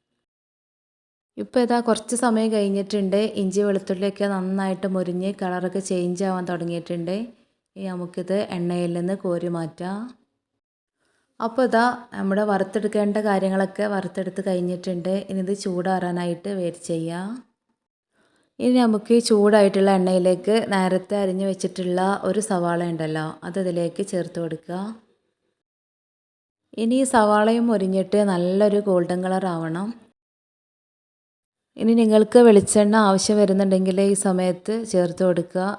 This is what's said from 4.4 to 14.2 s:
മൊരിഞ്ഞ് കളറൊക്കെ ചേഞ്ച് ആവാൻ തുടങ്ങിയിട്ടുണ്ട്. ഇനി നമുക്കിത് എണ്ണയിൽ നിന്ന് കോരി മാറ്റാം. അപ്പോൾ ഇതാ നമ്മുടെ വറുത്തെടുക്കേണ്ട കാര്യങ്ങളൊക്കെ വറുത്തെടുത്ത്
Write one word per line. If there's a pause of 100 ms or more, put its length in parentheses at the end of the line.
മൊരിഞ്ഞ് (100)
കളറൊക്കെ
ചേഞ്ച്
ആവാൻ
തുടങ്ങിയിട്ടുണ്ട്. (600)
ഇനി
നമുക്കിത് (220)
എണ്ണയിൽ
നിന്ന് (100)
കോരി
മാറ്റാം. (1500)
അപ്പോൾ
ഇതാ (320)
നമ്മുടെ
വറുത്തെടുക്കേണ്ട (100)
കാര്യങ്ങളൊക്കെ (100)
വറുത്തെടുത്ത്